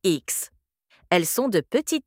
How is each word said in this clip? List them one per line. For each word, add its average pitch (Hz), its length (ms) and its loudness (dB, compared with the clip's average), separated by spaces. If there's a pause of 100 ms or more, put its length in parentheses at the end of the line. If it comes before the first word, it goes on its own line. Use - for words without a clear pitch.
X. - 460 -2 (600)
Elles 175 160 4
sont 254 220 -2
de 180 120 2
petite 294 460 -2